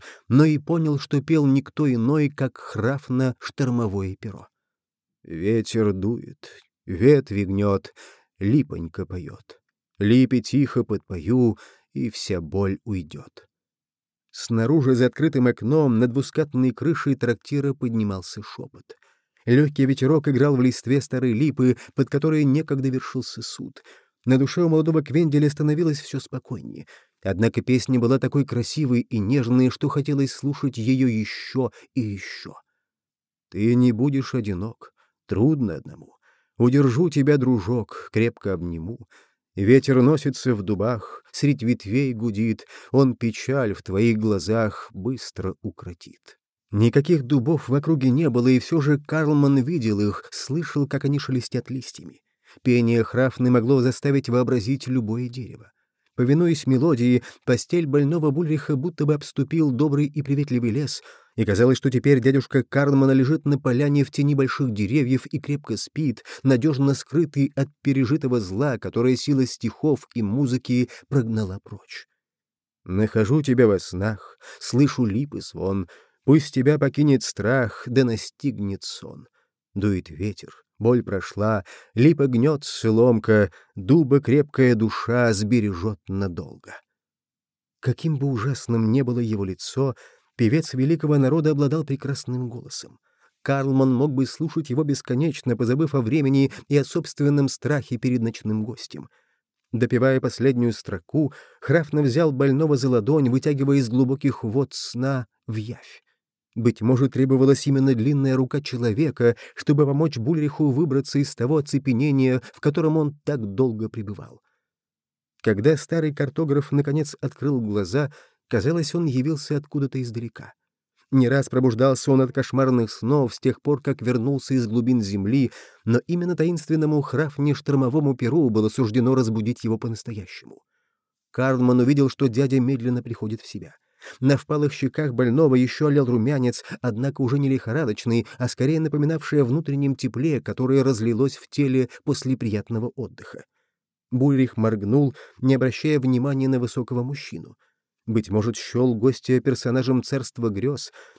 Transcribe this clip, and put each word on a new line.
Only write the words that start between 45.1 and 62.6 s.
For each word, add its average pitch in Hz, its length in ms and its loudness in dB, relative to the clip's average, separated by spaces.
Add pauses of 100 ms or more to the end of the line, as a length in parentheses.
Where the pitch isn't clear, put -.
укротит». - 800 -16 (320)
Никаких 139 520 2
дубов 127 460 0
в 123 60 2
округе 143 340 0
не 143 200 2
было, 120 180 2
и 131 120 6
все 160 220 0
же 143 180 2
Карлман 147 600 2
видел 117 420 0
их, 104 300 -2
слышал, 147 560 -4
как 143 180 -6
они 143 140 0
шелестят 131 500 -6
листьями. - 520 -14 (420)
Пение 117 400 4
Храфны 127 480 0
могло 123 300 4
заставить 135 480 0
вообразить 127 580 0
любое 123 420 -4
дерево. 120 420 -16 (440)
Повинуясь 156 500 2
мелодии, 123 580 2 (220)
постель 160 400 0
больного 147 460 2
Бульриха 151 440 -2
будто 151 300 -4
бы 151 80 2
обступил 147 580 -2
добрый 143 340 0
и 147 160 -6
приветливый 135 500 -2
лес — 135 300 -4 (340)
И 113 80 -2
казалось, 117 340 4
что 139 120 -2
теперь 131 320 4
дядюшка 135 420 2